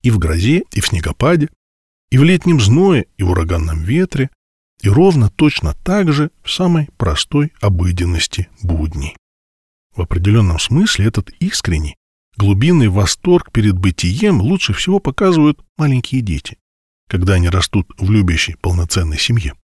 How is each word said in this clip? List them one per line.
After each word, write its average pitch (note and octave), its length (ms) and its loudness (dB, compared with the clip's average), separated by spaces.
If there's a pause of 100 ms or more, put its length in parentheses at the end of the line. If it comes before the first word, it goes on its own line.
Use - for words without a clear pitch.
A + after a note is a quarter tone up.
И B2 60 4
в G#2+ 80 2
грозе, E2+ 540 0
и - 80 -2
в - 80 -4
снегопаде, G#2 600 0 (600)
и B2+ 80 2
в C#3+ 60 6
летнем E3+ 360 2
зное, C#3+ 460 2 (120)
и G2+ 40 -2
в F2+ 80 0
ураганном E2 540 -2
ветре, C#3 460 -2 (500)
и G2+ 80 0
ровно C#3 420 4
точно C#3+ 440 -2 (100)
так F#3 280 0
же D3+ 200 -2 (100)
в - 80 -12
самой E3+ 460 0
простой C#3+ 640 -2
обыденности F2 880 -2 (160)
будней. D#2 520 -4 (760)
В - 60 -8
определённом F2+ 580 2
смысле C3 480 0
этот - 320 -4
искренний, D#2+ 560 -4 (420)
глубинный G#2+ 520 2
восторг G#2 640 0
перед G#2 260 0
бытием G2+ 600 0
лучше D3 320 -2
всего F#3+ 260 -2
показывают D#3+ 680 0 (140)
маленькие C3 420 0
дети, F2+ 380 -6 (500)
когда F#2+ 260 0
они F2 140 2
растут F#2 380 -2 (100)
в F#2+ 140 -2
любящей, F2 500 0
полноценной F2 600 -2
семье. G#2+ 340 -2 (140)